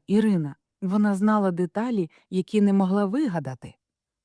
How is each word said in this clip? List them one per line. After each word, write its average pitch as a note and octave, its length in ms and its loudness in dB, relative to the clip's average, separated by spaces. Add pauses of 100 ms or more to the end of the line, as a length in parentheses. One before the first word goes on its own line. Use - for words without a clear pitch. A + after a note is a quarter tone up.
Ірина, F#3+ 500 0 (260)
вона G3+ 320 0
знала G3+ 360 2
деталі, F3+ 600 -4 (200)
які F#3 300 -2
не G3+ 120 4
могла G3 320 2
вигадати». F#3 720 -4 (500)